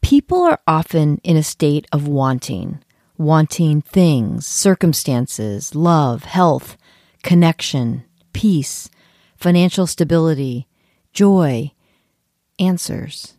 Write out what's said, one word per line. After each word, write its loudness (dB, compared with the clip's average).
People 2
are 2
often 0
in 2
a 2
state -2
of -2
wanting, -4
wanting 2
things, 0
circumstances, -2
love, 0
health, -2
connection, 0
peace, -4
financial 2
stability, -2
joy, 2
answers. -4